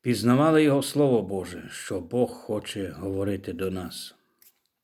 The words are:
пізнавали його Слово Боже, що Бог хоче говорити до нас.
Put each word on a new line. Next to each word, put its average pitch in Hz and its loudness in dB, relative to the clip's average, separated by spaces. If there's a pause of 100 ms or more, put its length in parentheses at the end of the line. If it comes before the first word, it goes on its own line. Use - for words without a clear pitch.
пізнавали 127 4
його 139 4
Слово 135 2
Боже, 90 -6
що - -8
Бог 117 2
хоче 104 -6
говорити 98 -4
до 92 -4
нас. 92 -10 (680)